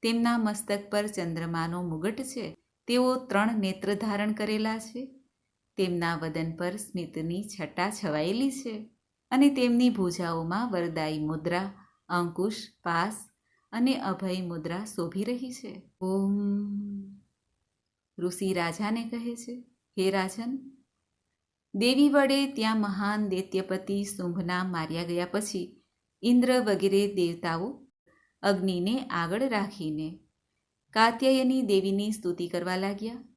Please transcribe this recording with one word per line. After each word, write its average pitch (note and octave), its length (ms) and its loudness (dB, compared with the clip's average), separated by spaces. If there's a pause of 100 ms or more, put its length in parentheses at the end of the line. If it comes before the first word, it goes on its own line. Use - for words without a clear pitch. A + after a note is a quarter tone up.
તેમના A#3 360 2
મસ્તક G#3 520 -2
પર G#3 160 2
ચંદ્રમાનો E3+ 760 -2
મુગટ F3 380 -2
છે. A#3 360 -8 (300)
તેઓ B3+ 300 4
ત્રણ A3 420 2
નેત્ર F#3+ 360 0
ધારણ G#3 380 -2
કરેલા G#3+ 460 -2
છે. B3 360 -12 (600)
તેમના F3 400 0
વદન D#3+ 400 -4
પર F3+ 200 -4
સ્મિતની E3+ 680 -6
છટા F3+ 460 -4
છવાયેલી G3 600 0
છે A3 400 -10 (400)
અને C4+ 240 8
તેમની B3 360 6
ભુજાઓમાં F3+ 800 0
વરદાયી E3 480 0
મુદ્રા, E3 540 -2 (360)
અંકુશ, F3 600 -2 (140)
પાસ F3 340 0 (560)
અને B3 220 4
અભય F#3 460 -2
મુદ્રા E3+ 440 -4
શોભી G3 400 -4
રહી B3 280 -4
છે. G3+ 300 -12 (180)
ઓમ. G3 360 0 (1800)
ઋષિ F3+ 340 0
રાજાને G#3 520 0
કહે A#3 320 -6
છે, B3 280 -12 (340)
હે F#3+ 120 2
રાજન, G3 480 -2 (1160)
દેવી B3+ 340 6
વડે C#4 380 6
ત્યાં A3 340 0
મહાન G#3 480 0
દૈત્યપતિ F#3+ 760 -2
શુંભના F3+ 600 -2
માર્યા E3 380 -2
ગયા F3 300 -2
પછી G#3 500 -4 (400)
ઇન્દ્ર B3 380 6
વગેરે G3+ 540 2
દેવતાઓ E3+ 720 -2 (560)
અગ્નિને F#3+ 640 0
આગળ E3+ 360 -2
રાખીને F3 760 -4 (760)
કાત્યાયની C4 680 4
દેવીની G3 500 2
સ્તુતિ F3 360 -2
કરવા F3 280 -2
લાગ્યા. G3+ 480 -4 (120)